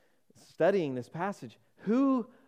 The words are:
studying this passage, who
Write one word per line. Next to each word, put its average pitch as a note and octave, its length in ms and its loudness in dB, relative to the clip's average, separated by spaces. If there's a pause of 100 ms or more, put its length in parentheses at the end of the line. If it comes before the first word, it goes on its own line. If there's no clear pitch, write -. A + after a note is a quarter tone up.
(340)
studying D#3+ 640 0
this B2 120 -8
passage, E3+ 480 -8 (260)
who C4 440 2 (220)